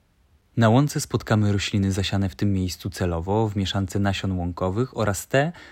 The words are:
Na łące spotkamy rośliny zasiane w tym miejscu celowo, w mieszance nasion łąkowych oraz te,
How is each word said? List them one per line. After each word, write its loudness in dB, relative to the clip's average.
Na 6
łące 4
spotkamy 0
rośliny 0
zasiane 0
w -10
tym 0
miejscu -2
celowo, 0
w -4
mieszance -2
nasion 0
łąkowych -2
oraz -2
te, 2